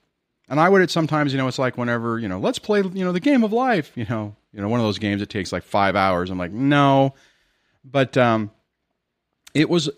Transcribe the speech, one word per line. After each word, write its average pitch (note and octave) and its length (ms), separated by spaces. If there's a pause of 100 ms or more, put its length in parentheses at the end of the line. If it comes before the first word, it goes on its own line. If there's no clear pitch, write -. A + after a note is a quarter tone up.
(500)
And C#3+ 100
I E3+ 80
would F#3+ 140
at E3 80
sometimes, D3+ 420
you C3+ 60
know, C3 100
it's B2 100
like B2+ 180
whenever, A#2 420
you A2+ 100
know, F#2 100
"Let's A3 200
play, G#3 220
you F#3+ 240
know, F3+ 80
the F3 80
game C#4 220
of G#3 100
life," A#3 420
you A#2+ 140
know, G#2+ 260 (180)
you G2+ 100
know, G2+ 80
one A#2+ 100
of A2 60
those G2+ 120
games G2+ 220
that G2+ 80
takes, G2 240
like, F2+ 100
five G2 320
hours. F#2+ 360
I'm F#2 80
like, F2+ 140
"No." C3+ 600 (720)
But, C3+ 320
um, A2+ 340 (1040)
it D3 160
was, D#3 300